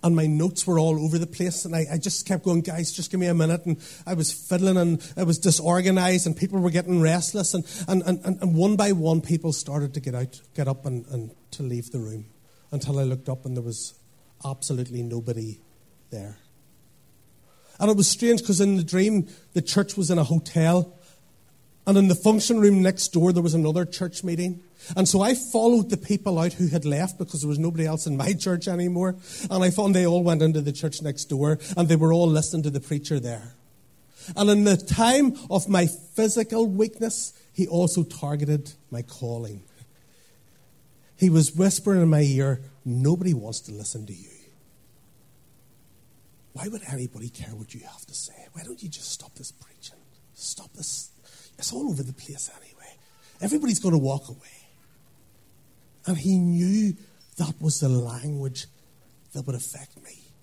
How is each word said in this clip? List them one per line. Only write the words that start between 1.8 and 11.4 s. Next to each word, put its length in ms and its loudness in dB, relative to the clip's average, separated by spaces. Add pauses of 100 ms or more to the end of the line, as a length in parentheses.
I 60 -2
just 280 -4
kept 180 -2
going, 180 2
"Guys, 280 -4
just 200 -8
give 100 -2
me 60 0
a 80 2
minute." 320 2
And 100 0 (280)
I 100 -6
was 180 -2
fiddling, 440 0
and 240 2 (160)
it 100 -2
was 120 2
disorganized, 880 2
and 100 -2
people 240 -2
were 100 2
getting 300 0
restless. 540 2
And, 100 -2 (220)
and, 160 2
and, 400 -2
and 140 2
one 180 4
by 180 2
one, 280 2
people 320 -2
started 420 -4
to 60 -6
get 160 -6
out, 240 -8 (140)
get 120 -2
up 200 -4
and, 200 -6
and 240 -8 (220)